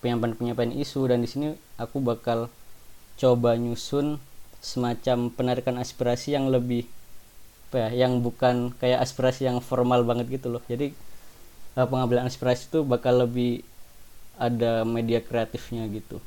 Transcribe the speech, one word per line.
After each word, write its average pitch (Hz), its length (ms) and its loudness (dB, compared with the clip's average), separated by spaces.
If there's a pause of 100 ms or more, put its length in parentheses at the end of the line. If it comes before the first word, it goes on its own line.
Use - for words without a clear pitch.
penyampaian-penyampaian 120 800 -2
isu, 131 320 0
dan 120 80 2
di 120 80 -2
sini 151 240 -4 (240)
aku 127 240 -4
bakal 117 480 0 (720)
coba 120 320 6
nyusun 139 640 -2 (400)
semacam 120 720 0
penarikan 123 480 0
aspirasi 123 560 -2
yang 135 160 2
lebih, 123 400 2 (800)
apa 120 160 0
ya, 123 240 4
yang 127 160 2
bukan 123 560 2
kayak 127 160 4
aspirasi 127 480 0
yang 123 160 0
formal 123 400 4
banget 120 400 0
gitu 120 160 -4
loh. - 80 -10
Jadi, 131 320 -4 (800)
eh, 127 80 4
pengambilan 123 400 2
aspirasi 127 480 0
itu 160 80 4
bakal 123 480 4
lebih 123 320 0 (800)
ada 117 400 2
media 117 400 2
kreatifnya 113 720 -4
gitu. 110 320 -10